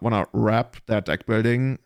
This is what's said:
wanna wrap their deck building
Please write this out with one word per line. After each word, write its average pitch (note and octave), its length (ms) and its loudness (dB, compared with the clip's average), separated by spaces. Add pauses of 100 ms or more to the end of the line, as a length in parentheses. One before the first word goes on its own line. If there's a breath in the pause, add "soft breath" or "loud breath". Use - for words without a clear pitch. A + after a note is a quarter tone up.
wanna G#2 320 0
wrap A2+ 440 0 (100)
their G#2 140 0
deck E2 260 -4
building A#2+ 580 0